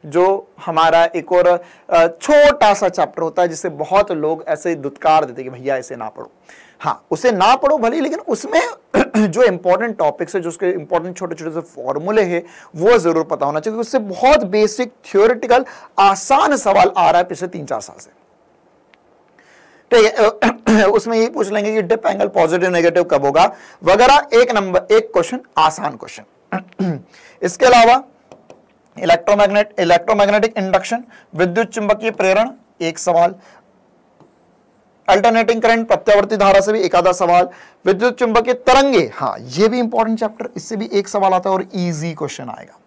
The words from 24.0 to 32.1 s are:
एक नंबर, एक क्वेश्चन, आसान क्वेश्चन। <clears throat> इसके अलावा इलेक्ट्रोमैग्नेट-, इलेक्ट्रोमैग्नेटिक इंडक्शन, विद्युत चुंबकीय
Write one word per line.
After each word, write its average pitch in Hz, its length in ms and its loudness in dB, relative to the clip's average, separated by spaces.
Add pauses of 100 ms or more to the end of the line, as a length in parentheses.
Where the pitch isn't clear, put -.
एक 240 180 4
नंबर, 190 420 0
एक 220 180 0
क्वेश्चन, 185 280 -2 (180)
आसान 156 380 0
क्वेश्चन। - 1040 -10 (200)
<clears throat> - 220 -16
इसके 214 240 0
अलावा 247 360 6 (920)
इलेक्ट्रोमैग्नेट-, 202 840 0
इलेक्ट्रोमैग्नेटिक 202 800 0
इंडक्शन, 190 460 -2 (300)
विद्युत 180 340 -2
चुंबकीय 214 420 -2